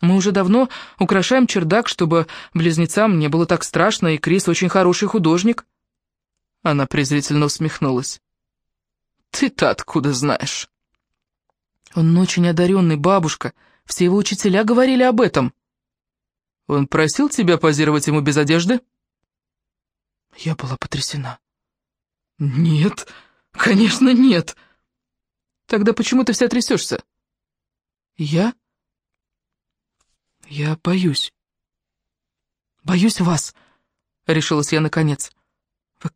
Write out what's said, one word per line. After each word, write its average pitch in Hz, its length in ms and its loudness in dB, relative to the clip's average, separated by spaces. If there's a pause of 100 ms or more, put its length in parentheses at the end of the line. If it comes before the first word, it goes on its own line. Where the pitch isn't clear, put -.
Мы 175 140 4
уже 196 160 2
давно 196 380 2 (300)
украшаем 202 480 2
чердак, 190 400 0
чтобы 165 400 -2 (260)
близнецам 170 640 0
не 151 120 0
было 165 160 0
так 165 180 -2
страшно, 175 500 0
и 151 40 -2
Крис 175 300 0
очень 175 220 0
хороший 185 380 0
художник». 180 580 0 (960)
Она 143 220 0
презрительно 147 600 0
усмехнулась. 143 760 -4 (1120)
«Ты-то - 380 -2
откуда 139 440 -2
знаешь?» - 560 -6 (1200)
«Он 165 240 2
очень 180 300 2
одарённый, 175 500 2
бабушка. 165 560 -2 (320)
Все - 200 -2
его 180 120 2
учителя 202 460 0
говорили 247 400 2
об 254 180 2
этом». 143 320 0 (1120)
«Он 143 200 0
просил 156 420 0
тебя 175 280 2
позировать 151 500 0
ему 151 140 0
без 143 160 -2
одежды?» 170 440 0 (1600)
Я 160 180 -6
была 127 220 -8
потрясена. 135 600 -10 (1000)
«Нет, 151 720 0 (440)
конечно, 226 600 2
нет». 233 420 2 (1120)
«Тогда 214 260 2
почему 247 300 0
ты 233 100 0
вся 240 140 0
трясёшься?» 233 560 -2 (1120)
«Я? 165 360 -2 (1900)
Я 147 360 -6
боюсь. 175 500 -2 (1500)
Боюсь 185 360 2
вас», 165 360 -2 (720)
решилась 151 440 -2
я 156 80 0
наконец. 156 520 -2 (720)
«Вы - 120 -10